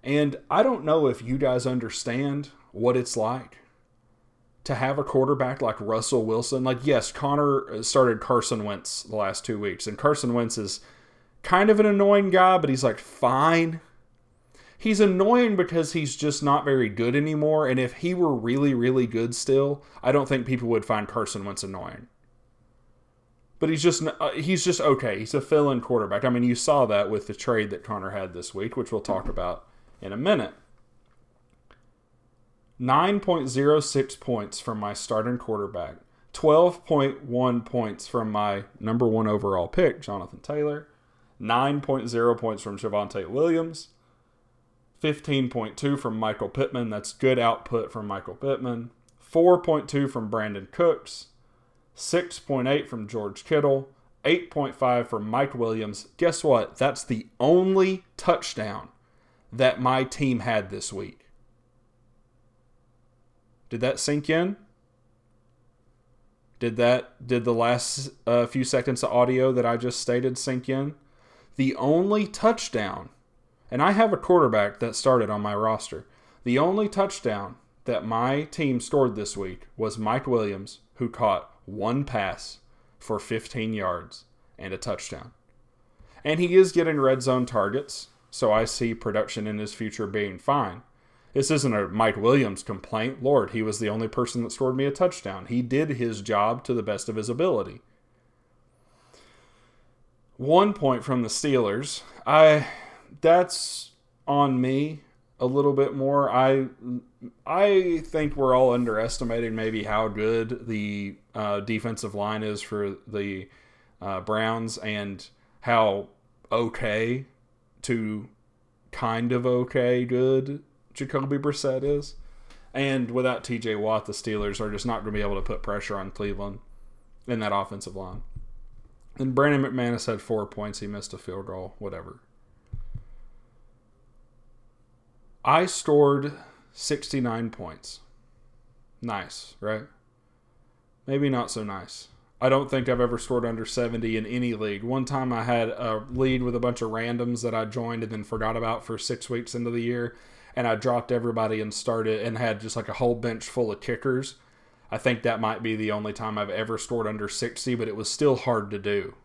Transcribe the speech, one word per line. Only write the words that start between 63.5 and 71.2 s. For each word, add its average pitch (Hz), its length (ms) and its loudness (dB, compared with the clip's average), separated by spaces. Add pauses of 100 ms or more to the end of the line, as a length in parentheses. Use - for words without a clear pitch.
Did 117 120 -6
that 131 180 -2
sink 147 300 -2
in? 175 260 2 (2000)
Did 113 180 -4
that, 120 500 2
did 123 160 0
the 120 100 0
last, 120 580 0 (140)
uh, 120 200 4
few 131 180 -2
seconds 127 400 0
of - 80 0
audio 127 400 4
that 123 140 2
I 117 100 2
just 120 240 -4
stated 127 380 0
sink 127 320 -4
in? 139 260 -2 (600)